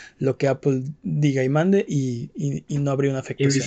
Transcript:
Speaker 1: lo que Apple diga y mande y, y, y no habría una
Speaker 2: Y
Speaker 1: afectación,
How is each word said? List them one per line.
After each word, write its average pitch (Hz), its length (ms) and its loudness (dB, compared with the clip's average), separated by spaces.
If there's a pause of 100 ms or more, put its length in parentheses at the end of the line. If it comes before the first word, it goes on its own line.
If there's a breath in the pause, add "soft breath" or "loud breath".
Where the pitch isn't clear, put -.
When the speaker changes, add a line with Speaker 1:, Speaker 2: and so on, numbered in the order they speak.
(200 loud breath)
Speaker 1:
lo 131 180 0
que 139 120 2
Apple 131 320 0 (220)
diga 147 420 0
y - 40 0
mande 180 380 4
y, 131 480 -4
y, 151 320 -4
y 147 120 -2
no 139 120 0
habría 139 200 2
una 135 80 -4
Speaker 2:
Y - 20 -6
Speaker 1:
afectación, 139 320 0 (140)